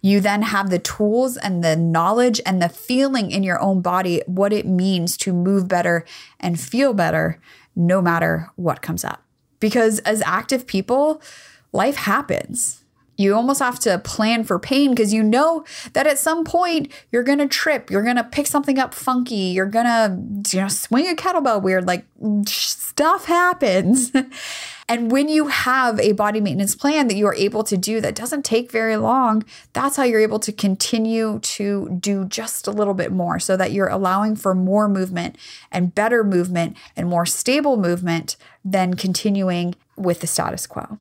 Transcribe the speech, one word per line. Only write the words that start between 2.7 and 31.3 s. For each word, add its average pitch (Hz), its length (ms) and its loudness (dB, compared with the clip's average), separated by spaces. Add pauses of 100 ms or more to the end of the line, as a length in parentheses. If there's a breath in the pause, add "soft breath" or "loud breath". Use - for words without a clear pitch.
in 196 100 0
your 185 180 0
own 190 200 2
body, 180 460 0
what 196 260 0
it 208 120 0
means 180 540 0
to 190 140 -2
move 180 340 2
better 175 380 0 (340 loud breath)
and 170 200 -2
feel 254 360 0
better 160 460 0 (340 loud breath)
no 175 260 2
matter 165 540 0
what 170 260 -4
comes 170 240 -6
up. - 200 -10 (340)
Because 220 420 2
as 214 220 -2
active 220 460 -2
people, 269 520 0 (520 loud breath)
life 240 240 0
happens. - 880 -4 (320)
You 196 180 4
almost 262 260 2
have 247 200 -2
to 185 180 2
plan 220 440 0
for 196 160 -2
pain, 269 360 2
'cause 214 180 2
you 220 100 2
know 294 420 2 (280 loud breath)
that 277 140 2
at 277 120 2
some 320 260 0
point 339 460 0 (220 loud breath)
you're 240 100 2
gonna 285 240 2
trip, - 440 -2
you're 196 120 2
gonna 240 220 0
pick 285 220 -4
something 285 320 0
up 254 160 -2
funky, 233 580 -2
you're 190 140 0
gonna, 226 540 2 (300)
you 185 100 0
know, 196 80 -2
swing 262 400 0
a 349 60 0
kettlebell 285 480 0
weird, 185 240 2
like, 180 200 -2 (400)
sh-, - 220 -4
stuff - 560 0
happens. 262 920 2
<laughs> 262 60 4 (640 loud breath)
And 233 240 -2
when 285 200 2
you 311 160 2
have 254 520 0
a 214 140 4
body 208 300 0
maintenance 196 320 0
plan 285 340 2
that 202 60 0
you 202 120 2
are - 100 2
able 208 280 0
to 214 100 -2
do 208 280 -2
that - 120 -2
doesn't 277 300 -6
take 240 260 0
very 220 280 0
long, 220 440 2 (300 loud breath)
that's 277 240 -2
how 277 60 0
you're 233 180 4
able 214 200 2
to 214 120 -6
continue 220 880 0